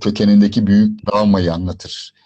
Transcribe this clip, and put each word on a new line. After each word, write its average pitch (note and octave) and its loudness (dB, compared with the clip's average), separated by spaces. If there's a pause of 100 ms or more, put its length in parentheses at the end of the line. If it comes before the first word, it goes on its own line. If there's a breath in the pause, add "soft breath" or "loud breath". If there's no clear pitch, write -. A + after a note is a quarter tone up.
kökenindeki G#2 2
büyük G#2 0
travmayı G2+ 0
anlatır. F2 -10 (120)